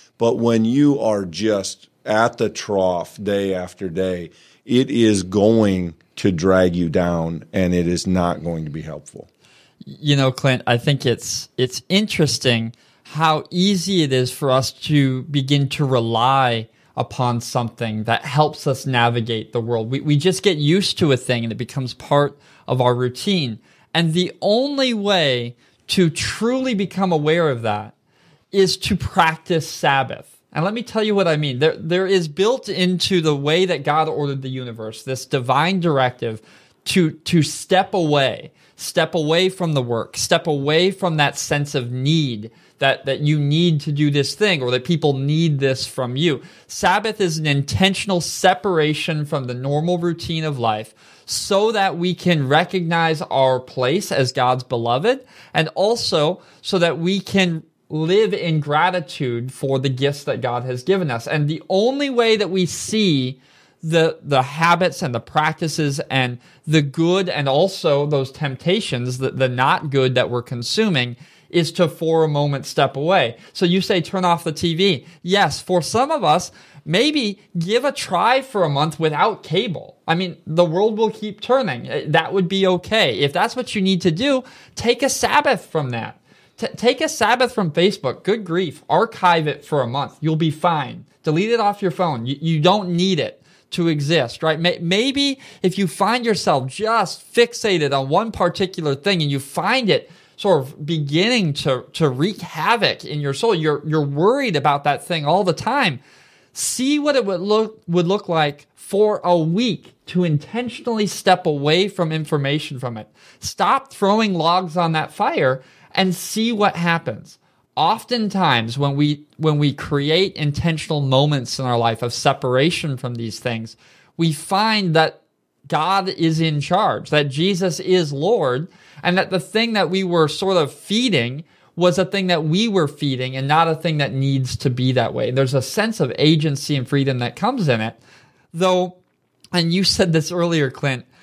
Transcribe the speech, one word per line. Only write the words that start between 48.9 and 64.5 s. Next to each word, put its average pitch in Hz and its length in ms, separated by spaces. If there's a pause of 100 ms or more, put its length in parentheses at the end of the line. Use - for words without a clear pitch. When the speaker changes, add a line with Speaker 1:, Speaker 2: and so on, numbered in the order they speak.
Speaker 2:
from 143 220
the 123 60
normal 147 440
routine 165 480
of 147 120
life 110 360 (320)
so 208 480
that 196 240
we 175 180
can 156 320
recognize 165 760
our 131 360
place 135 500
as 127 220
God's 127 320
beloved, 131 600 (280)
and 160 220
also 185 640 (200)
so - 180
that 170 180
we 185 220
can 180 440 (240)
live 180 460
in 160 260
gratitude 147 920
for 135 240
the 135 120
gifts 139 340
that 117 180
God 123 220
has 127 180
given 185 300
us. 117 160
And 147 200
the 156 220
only 262 400
way 233 260
that 202 140
we 185 160
see 151 720 (420)
the, 165 420
the 139 180
habits 165 600